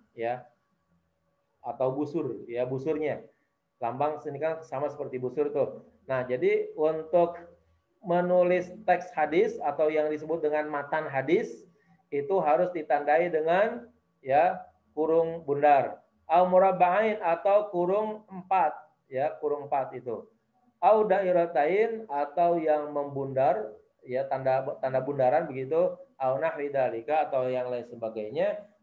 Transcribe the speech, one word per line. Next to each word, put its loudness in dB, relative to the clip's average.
ya. -4
Atau -2
busur, -6
ya, -2
busurnya. -4
Lambang -4
sini -8
kan -4
sama -6
seperti -8
busur -2
tuh. -2
Nah, -2
jadi 0
untuk 2
menulis 2
teks 0
hadis 0
atau 0
yang 0
disebut -4
dengan -2
matan -4
hadis 0
itu 0
harus 2
ditandai 0
dengan, 0
ya, 2
kurung 0
bundar. 4
Au 6
murabba'ain 4
atau 2
kurung -2
empat, 0
ya, -2
kurung -4
empat -4
itu. -10
Au 6
dairatain 2
atau 0
yang 0
membundar, 0
ya, -4
tanda, -2
tanda -2
bundaran 2
begitu. -2
Au 0
nahwi -4
dzalika 0
atau -2
yang -4
lain -6
sebagainya. -6